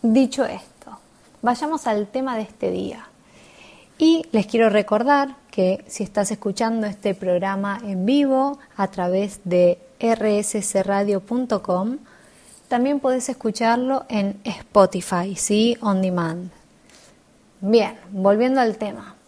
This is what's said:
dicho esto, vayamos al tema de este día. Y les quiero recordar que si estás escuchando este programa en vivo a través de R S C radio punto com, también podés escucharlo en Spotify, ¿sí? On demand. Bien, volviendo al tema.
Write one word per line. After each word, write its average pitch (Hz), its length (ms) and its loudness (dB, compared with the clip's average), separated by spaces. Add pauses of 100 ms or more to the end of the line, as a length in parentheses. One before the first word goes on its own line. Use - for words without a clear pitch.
dicho 240 420 4
esto, - 540 -12 (440)
vayamos 294 440 -2
al 208 200 -2
tema 262 300 -6
de 220 60 -4
este - 280 -6
día. 190 360 -8 (920)
Y 320 320 4
les 208 160 0
quiero 226 220 2
recordar 240 680 2 (140)
que 190 360 0
si - 180 -8
estás 202 260 -2
escuchando 220 560 -2
este 202 280 -4
programa 196 680 -2
en 190 220 -4
vivo 277 540 2 (180)
a 190 120 -2
través 190 560 -2
de 175 340 4 (200)
R 220 400 0
S 208 220 -4
C 190 220 -2
radio 196 380 0
punto 233 420 -2
com, 202 340 -2 (720)
también 269 320 0
podés 254 300 -2
escucharlo 247 800 -2
en 202 340 -2
Spotify, 190 880 0
¿sí? 220 460 0
On 196 220 0
demand. 175 480 -4 (1120)
Bien, 202 340 2 (140)
volviendo 214 500 2
al 220 160 0
tema. 214 380 -12 (140)